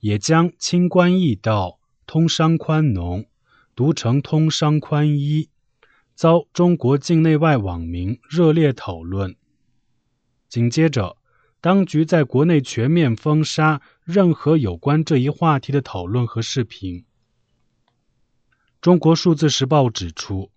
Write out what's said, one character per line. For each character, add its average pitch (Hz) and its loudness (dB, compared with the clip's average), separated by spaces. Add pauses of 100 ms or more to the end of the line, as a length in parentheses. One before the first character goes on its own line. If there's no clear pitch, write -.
也 104 -2
将 165 0
清 180 0
官 180 2
易 160 0
道、 101 -4 (280)
通 160 0
商 160 0
宽 156 0
农 90 -4 (500)
读 143 0
成 123 0
通 156 0
商 151 0
宽 147 0
衣， 151 -2 (680)
遭 165 2
中 175 2
国 135 0
境 160 0
内 160 2
外 156 2
网 92 -4
民 87 -6
热 160 2
烈 156 2
讨 87 -10
论。 92 -6 (1160)
紧 117 0
接 160 2
着， 110 -4 (460)
当 185 2
局 156 0
在 160 2
国 135 0
内 165 4
全 123 -4
面 156 2
封 151 0
杀 156 -2 (240)
任 175 2
何 160 0
有 98 -2
关 147 0
这 156 0
一 131 0
话 151 0
题 - -8
的 139 0
讨 95 -10
论 117 -2
和 113 -6
视 123 -4
频。 90 -14 (1800)
中 175 6
国 160 4
数 165 2
字 151 0
时 139 -2
报 135 2
指 90 -8
出 - -10